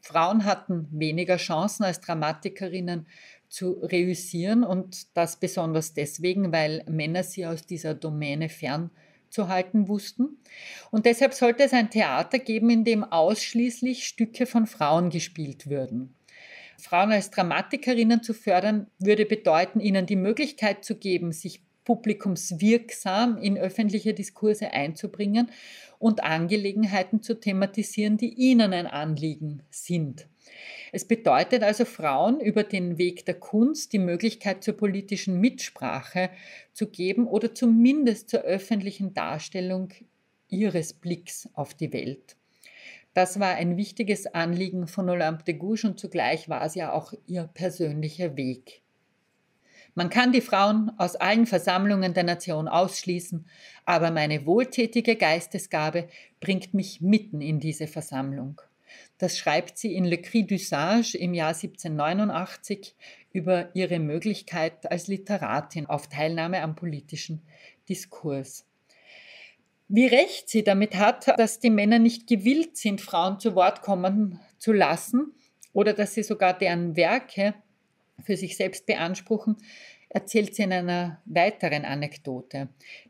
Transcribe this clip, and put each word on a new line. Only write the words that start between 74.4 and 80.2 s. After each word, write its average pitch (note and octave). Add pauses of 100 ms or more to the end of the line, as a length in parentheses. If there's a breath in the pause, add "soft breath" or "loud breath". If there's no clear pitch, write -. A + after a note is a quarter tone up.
zu -
lassen G3+ (400 soft breath)
oder G3+
dass G#3
sie A3
sogar F#3+
deren F3
Werke G3 (720)
für G3
sich F3
selbst F#3+
beanspruchen, G#3+ (520 loud breath)
erzählt -